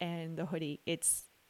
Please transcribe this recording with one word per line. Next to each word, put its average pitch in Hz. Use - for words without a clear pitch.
and 165
the 165
hoodie, 156
it's -